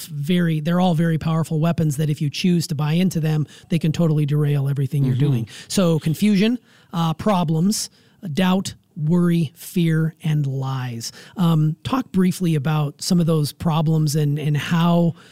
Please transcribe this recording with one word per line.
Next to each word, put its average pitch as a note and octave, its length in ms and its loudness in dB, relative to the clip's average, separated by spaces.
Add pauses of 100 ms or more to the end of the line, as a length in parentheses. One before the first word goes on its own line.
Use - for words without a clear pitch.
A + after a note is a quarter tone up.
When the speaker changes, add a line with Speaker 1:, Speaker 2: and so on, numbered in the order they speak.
Speaker 1:
very, D#3+ 560 -2
they're E3+ 180 0
all F3+ 160 2
very E3 220 0
powerful D#3+ 420 -2
weapons D#3+ 380 0
that D3+ 120 0
if D3 120 -4
you D3 80 -2
choose F3 380 0
to D#3 80 -6
buy D3+ 180 -2
into F3 260 0
them, D#3 260 0 (240)
they E3 100 0
can D#3+ 120 0
totally D3+ 340 2
derail C#3+ 440 0
everything C#3 340 -2
you're B2+ 120 2
Speaker 2:
Mm-hmm. C3 100 0
Speaker 1:
doing. A#2 240 0 (180)
So E3 320 2
confusion, G#3 600 2 (340)
uh, E3 200 0
problems, F3 760 0 (440)
doubt, F#3 400 0 (220)
worry, E3+ 600 2
fear, D#3+ 680 -2
and D3+ 240 0
lies. C3 640 -6 (240)
Um, D#3+ 480 2
talk - 280 -4
briefly F3+ 440 0
about D3+ 460 -2
some F3+ 180 2
of D#3+ 80 2
those D#3 260 0
problems D#3 600 0
and, D3 240 0
and D3 180 -2
how, E3+ 560 2 (180)